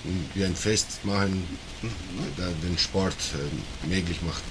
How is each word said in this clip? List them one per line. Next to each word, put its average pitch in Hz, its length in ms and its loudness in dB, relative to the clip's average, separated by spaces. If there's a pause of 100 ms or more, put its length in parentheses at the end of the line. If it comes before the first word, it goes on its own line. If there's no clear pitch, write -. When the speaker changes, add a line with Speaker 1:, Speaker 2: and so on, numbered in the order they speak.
Speaker 1:
und 87 300 0
wie 98 100 4
ein 90 120 2
Fest - 480 2
machen, 98 420 2 (360)
Speaker 2:
Mhm. 113 80 -2 (480)
Speaker 1:
da 90 100 0 (180)
den 87 120 2
Sport, 95 380 4 (180)
äh, 71 520 -4
möglich 87 360 2
macht. 80 280 -2